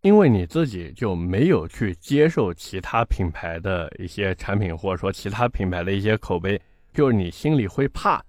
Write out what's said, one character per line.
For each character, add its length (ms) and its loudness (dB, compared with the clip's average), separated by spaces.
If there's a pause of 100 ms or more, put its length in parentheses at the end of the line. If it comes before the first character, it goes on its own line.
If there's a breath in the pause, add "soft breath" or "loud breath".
因 160 8
为 100 8
你 160 4
自 220 0
己 260 -10
就 220 -2
没 340 0
有 180 2
去 280 -4
接 340 2
受 240 0
其 280 -10
他 240 -2
品 260 -2
牌 300 -10
的 380 -4
一 80 -12
些 280 -2
产 240 -4
品， 180 -2
或 140 -4
者 60 -2
说 140 -2
其 200 -8
他 180 -2
品 220 -2
牌 120 -4
的 80 -4
一 100 0
些 180 2
口 200 -4
碑， 220 -4 (320)
就 160 2
是 80 4
你 140 0
心 260 0
里 100 2
会 220 -2
怕。 400 -2